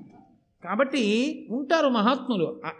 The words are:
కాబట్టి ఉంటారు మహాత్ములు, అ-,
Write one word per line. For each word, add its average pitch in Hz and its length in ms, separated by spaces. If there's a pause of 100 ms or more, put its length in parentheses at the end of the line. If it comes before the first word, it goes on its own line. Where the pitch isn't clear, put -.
(640)
కాబట్టి 240 880
ఉంటారు 285 380
మహాత్ములు, 233 800
అ-, 156 140